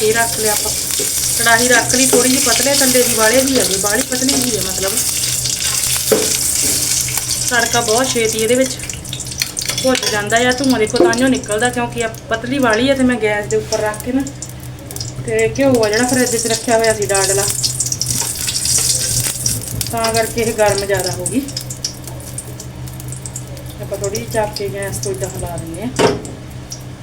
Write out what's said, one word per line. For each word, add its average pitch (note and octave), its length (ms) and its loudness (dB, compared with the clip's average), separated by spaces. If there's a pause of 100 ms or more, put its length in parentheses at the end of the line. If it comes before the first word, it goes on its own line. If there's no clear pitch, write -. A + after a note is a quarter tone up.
ਇਹ A3 120 4
ਰੱਖ A3+ 260 0
ਲਿਆ G#3+ 120 2
ਆਪਾਂ, G#3 200 0 (680)
ਕੜਾਹੀ A#3 300 4
ਰੱਖ A#3+ 280 4
ਲਈ C4 100 4
ਥੋੜ੍ਹੀ B3+ 260 6
ਜਿਹੀ C4 140 4
ਪਤਲੇ B3 300 4
ਤੰਦੇ B3+ 280 4
ਦੀ, A#3 100 2
ਵਾਲੇ A3 280 6
ਵੀ C4 180 2
ਹੈਗੇ, F#3+ 180 0
ਬਾਹਲੀ G#3 240 0
ਪਤਲੀ C4 340 0
ਵੀ B3 220 0
ਆ F#3 40 -2
ਮਤਲਬ। F#3 300 -2 (2500)
ਤੜਕਾ A#3 320 2
ਬਹੁਤ A#3 260 2
ਛੇਤੀ A3+ 320 0
ਇਹਦੇ A3 160 4
ਵਿੱਚ C4 220 2 (1040)
ਭੁੱਜ B3+ 280 2
ਜਾਂਦਾ G#3 260 2
ਆ, B3 140 4
ਧੂੰਆਂ B3+ 280 2
ਦੇਖੋ G#3+ 180 2
ਤਾਂਹੀਓ C4 300 4
ਨਿਕਲਦਾ, A#3 420 0
ਕਿਉਂਕਿ A#3+ 340 -2
ਆ A3+ 40 -2 (220)
ਪਤਲੀ A#3+ 300 -2
ਵਾਲੀ B3 300 4
ਆ। C#4 60 0
ਤੇ C4 80 2
ਮੈਂ B3 120 4
ਗੈਸ G#3+ 300 0
ਦੇ G#3+ 120 0
ਉੱਪਰ G#3+ 220 -2
ਰੱਖ G#3+ 240 -4
ਕੇ B3 80 -4
ਨਾ, C4+ 120 0 (1000)
ਤੇ A3 340 0
ਘਿਓ B3+ 240 6
ਆ G#3+ 60 4
ਜਿਹੜਾ A#3 180 2
ਫਰਿੱਜ B3 280 2
'ਚ A3+ 120 0
ਰੱਖਿਆ A3+ 300 2
ਹੋਇਆ A3+ 160 4
ਸੀ G#3 120 -2
ਡਾਡਲਾ, G3 380 2 (2500)
ਤਾਂ A3+ 220 0
ਕਰਕੇ A3+ 280 0
ਇਹ A3 120 0
ਗਰਮ G3+ 320 2
ਜ਼ਿਆਦਾ F3+ 260 0
ਹੋ F3+ 140 -6
ਗਈ। A3+ 160 0 (2500)
ਆਪਾਂ G3 160 -6
ਥੋੜ੍ਹੀ G3 200 -4
ਜਿਹੀ A3+ 160 -8
ਚੱਕ G#3+ 220 0
ਕੇ G3+ 180 -4
ਗੈਸ G3 240 -4
ਤੋਂ G#3 140 -4
ਏਦਾਂ F#3+ 180 -4
ਹਿਲਾ E3+ 280 -8
ਦਿੰਦੇ E3 240 -8
ਹਾਂ। A#3+ 80 -4 (1120)